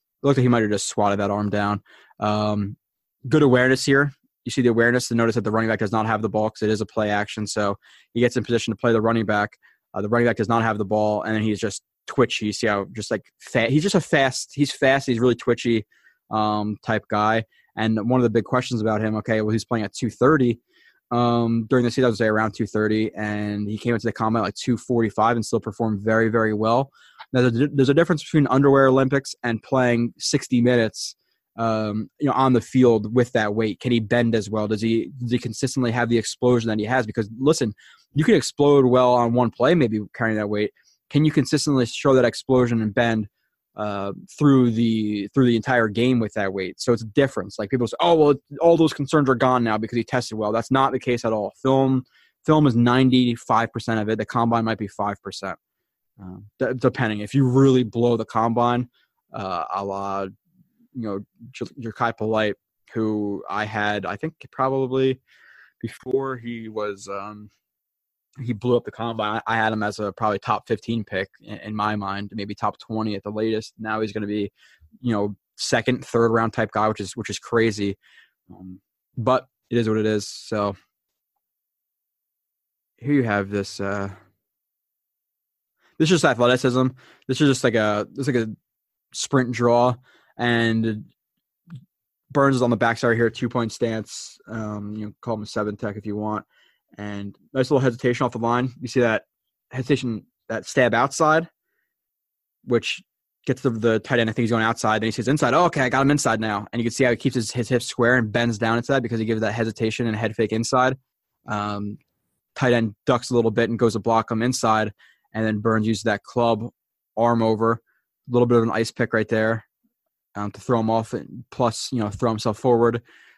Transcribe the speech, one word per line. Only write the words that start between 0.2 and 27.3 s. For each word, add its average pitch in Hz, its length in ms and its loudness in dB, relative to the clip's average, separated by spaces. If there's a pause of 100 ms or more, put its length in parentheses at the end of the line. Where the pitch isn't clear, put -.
looked 139 140 2
like 127 60 2
he 123 60 4
might 117 120 4
have 104 100 0
just 101 160 -2
swatted 101 320 0
that 101 120 -2
arm 104 180 -2
down. 104 320 -2 (400)
Um, 104 560 -2 (520)
good 151 140 4
awareness 127 420 4
here. 139 260 4 (340)
You 120 60 -8
see 139 100 0
the 120 80 4
awareness 117 400 2
to 117 60 -2
notice 113 200 2
that 113 80 0
the 104 80 -2
running 110 180 0
back 110 100 0
does 104 120 -2
not 110 140 0
have 110 160 0
the 110 80 -2
ball 107 200 -2
'cause - 120 -10
it 107 80 0
is 107 100 0
a 107 60 -4
play 107 240 -4
action. 104 380 -4
So 104 300 -2 (360)
he 117 80 -2
gets 120 160 2
in 110 80 -2
position 117 260 -2
to 101 60 -6
play 117 160 2
the 110 80 2
running 113 240 0
back. 104 320 -2 (360)
Uh, 98 80 -6
the 104 60 -4
running 117 200 2
back 113 100 0
does 104 100 -2
not 113 140 2
have 113 160 0
the 107 80 -4
ball, 107 380 0
and 110 120 -2
then 107 60 0
he's 107 180 -2
just 107 220 -6 (260)
twitchy. 117 400 0
You 104 60 -2
see - 140 -2
how 101 240 0
just, 107 200 -10
like, 107 120 -4 (160)
fa-, 117 280 -2
he's 147 160 2
just 196 120 -2
a 170 60 4
fast, 135 520 -2
he's 139 180 0
fast, 135 360 0
he's 120 120 0
really 120 160 4
twitchy, 120 500 -2 (460)
um, 107 520 -2
type 110 260 -2
guy. 110 340 0 (320)
And 110 340 -2
one 127 100 4
of 123 40 4
the 117 60 2
big 107 160 0
questions 127 360 -2
about 107 200 0
him, 110 140 -2
okay, 110 260 -2
well, 107 100 -2
he's 110 140 -2
playing 110 200 -2
at - 80 -10
two 120 160 -4
thirty, 127 500 2 (520)
um, 120 580 0
during 123 160 4
the 120 60 0
season, 127 140 0
I - 40 4
would 107 80 -2
say 113 100 0
around 110 260 0
two 113 120 -4
thirty, 107 500 0
and 104 540 -6
he 107 80 -6
came 117 160 -2
into 113 140 -4
the 107 60 -2
combine 110 280 0
at, 98 40 -2
like, 107 100 -6
two 120 220 -2
forty-five 117 580 0
and 113 100 -4
still 117 140 -2
performed 110 420 -4
very, 110 280 2
very 110 240 0
well. 113 360 0 (440)